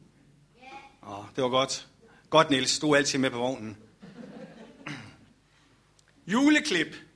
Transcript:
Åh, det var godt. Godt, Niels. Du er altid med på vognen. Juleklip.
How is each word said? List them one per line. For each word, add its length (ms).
Åh, 180
det 80
var 60
godt. 380
Godt, 200
Niels. 300
Du 120
er 60
altid 220
med 120
på 60
vognen. 400
Juleklip. 680